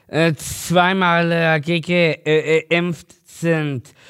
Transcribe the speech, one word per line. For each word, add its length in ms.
äh, 260
zweimal, 960
äh, 280
ge-, 220
ge-, 440
äh, 320
äh, 100
geimpft 460
sind, 680